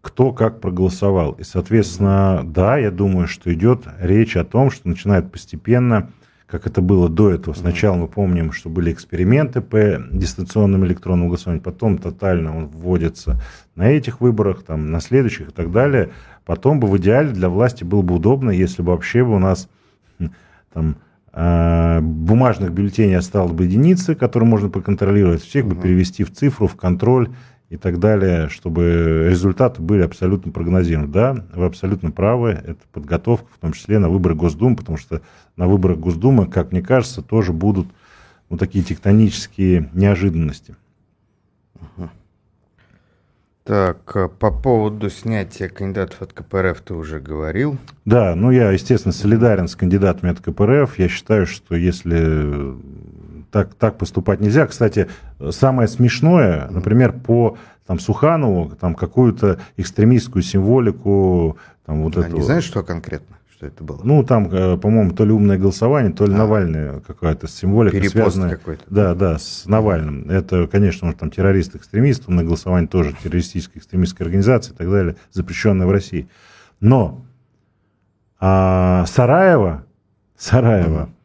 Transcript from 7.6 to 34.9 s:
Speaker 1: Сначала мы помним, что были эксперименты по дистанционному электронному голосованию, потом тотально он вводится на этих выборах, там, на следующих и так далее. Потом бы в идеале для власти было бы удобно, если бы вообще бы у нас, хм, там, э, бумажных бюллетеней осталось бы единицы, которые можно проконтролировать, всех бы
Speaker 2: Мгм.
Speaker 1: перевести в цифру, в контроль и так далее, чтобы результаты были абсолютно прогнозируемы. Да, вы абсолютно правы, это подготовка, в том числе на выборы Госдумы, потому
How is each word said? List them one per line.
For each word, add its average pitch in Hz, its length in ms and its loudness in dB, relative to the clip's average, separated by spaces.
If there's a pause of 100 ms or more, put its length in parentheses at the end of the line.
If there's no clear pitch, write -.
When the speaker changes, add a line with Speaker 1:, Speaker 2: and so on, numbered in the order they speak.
Speaker 1:
Сначала 90 340 0
мы 85 140 -2
помним, 90 420 -2
что - 180 -14
были 82 220 -2
эксперименты 120 720 0
по 104 400 0 (100)
дистанционному 95 720 0
электронному 87 440 -2
голосованию, 87 340 -6
потом 92 340 -4
тотально 87 600 -4
он 78 100 -8
вводится 80 720 -4 (360)
на 90 140 0
этих 131 300 -2
выборах, 104 440 0
там, 78 280 -6
на 82 80 -2
следующих 120 500 -2
и - 40 -20
так 85 180 -6
далее. 120 380 2 (360)
Потом 131 360 0
бы 107 80 2
в 98 80 2
идеале 113 320 2
для 92 180 -2
власти 104 380 -2
было 98 160 0
бы 87 140 0
удобно, 120 340 2
если 92 320 0
бы 87 100 0
вообще 90 320 0
бы 117 120 2
у 98 40 2
нас, 92 300 0 (500)
хм, 165 80 -6 (460)
там, 80 220 -4 (360)
э, 85 680 2
бумажных 90 720 2
бюллетеней 101 440 0
осталось 90 360 -2
бы 82 100 0
единицы, 156 520 2
которые 120 340 2
можно 104 180 2
проконтролировать, 95 760 2
всех 139 220 -2
бы 98 100 -2
Speaker 2:
Мгм. 90 80 -10
Speaker 1:
перевести 90 420 2
в - 80 -14
цифру, 120 340 -2
в - 80 -4
контроль 110 540 0 (400)
и 82 80 -16
так 87 220 -4
далее, 92 500 2
чтобы 82 800 0
результаты 95 520 0
были 95 200 2
абсолютно 90 500 -2
прогнозируемы. 85 560 0
Да, 107 460 -2
вы 90 120 -2
абсолютно 90 460 -4
правы, 117 380 0
это - 300 -8 (120)
подготовка, 82 640 -4
в - 40 -20
том 80 120 -4
числе 104 280 -2
на 90 100 2
выборы 87 260 2
Госдумы, 87 400 0
потому 80 220 -10